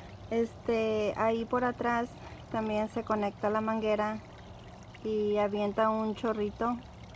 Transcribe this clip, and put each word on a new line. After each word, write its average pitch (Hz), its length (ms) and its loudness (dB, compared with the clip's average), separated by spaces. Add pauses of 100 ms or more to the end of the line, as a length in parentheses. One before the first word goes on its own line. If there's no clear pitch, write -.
(300)
Este, 220 840 2
ahí 226 280 2
por 247 200 2
atrás 240 440 2 (420)
también 214 380 0
se 226 140 -2
conecta 208 480 0
la 220 100 2
manguera 214 580 2 (840)
y 208 320 2
avienta 208 540 4
un 220 240 0
chorrito 220 600 0 (400)